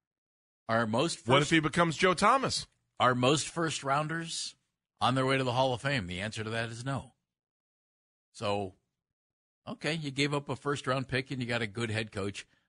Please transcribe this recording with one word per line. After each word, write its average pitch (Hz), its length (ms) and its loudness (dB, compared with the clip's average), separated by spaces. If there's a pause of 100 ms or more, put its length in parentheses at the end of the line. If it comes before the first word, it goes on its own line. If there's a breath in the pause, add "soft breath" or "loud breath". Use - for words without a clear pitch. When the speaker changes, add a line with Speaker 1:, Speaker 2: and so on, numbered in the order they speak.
(680)
Speaker 1:
Are 113 160 2
most 117 440 -2
Speaker 2:
What 127 80 6
if 147 60 6
Speaker 1:
first 143 100 0
Speaker 2:
he 165 80 6
becomes 156 360 0
Joe 185 180 4
Thomas? 233 520 2 (320)
Speaker 1:
Are 123 160 6
most 127 340 2
first 160 360 -4
rounders 156 720 -4 (440)
on 120 140 2
their 131 100 2
way 135 140 2
to 131 60 0
the 123 80 0
Hall 131 200 2
of 120 80 -4
Fame? 135 280 -2
The 90 120 -6
answer 107 220 -6
to 110 80 -6
that 113 200 -4
is 117 140 -12
no. 135 280 -6 (1200)
So, 101 420 -2 (960)
okay, 151 260 -4
you 147 160 -6
gave 143 240 0
up 143 140 -4
a 131 80 -4
first 143 320 -4
round 131 180 0
pick 135 240 -4
and 131 100 -6
you 120 60 -4
got 117 160 -2
a 110 60 -4
good 110 220 -4
head 110 200 -4
coach, 101 360 -6 (220)